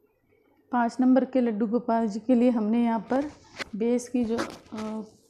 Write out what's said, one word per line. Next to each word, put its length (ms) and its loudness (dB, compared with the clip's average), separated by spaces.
पाँच 280 -2
नंबर 260 4
के 160 0
लड्डू 260 0
गोपाल 400 0
जी 120 -6
के 160 2
लिए 160 4
हमने 320 0
यहाँ 260 -2
पर 200 -2
बेस 340 0
की 160 0
जो, 120 -2
अ, 680 -8